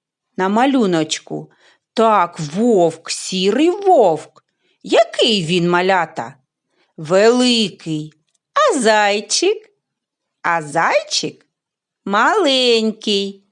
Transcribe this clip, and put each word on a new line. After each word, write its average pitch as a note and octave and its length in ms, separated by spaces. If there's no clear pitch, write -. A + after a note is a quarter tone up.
на F#3 120
малюночку? F#3 1040
Так, G#3 460
вовк, F3 680
сірий G#3+ 600
вовк. E4+ 760
Який C#4 600
він, F3 260
малята? F3 640
Великий. G3 1160
А C#5 240
зайчик? G#3+ 920
А E3+ 200
зайчик E3 840
маленький. A3 1500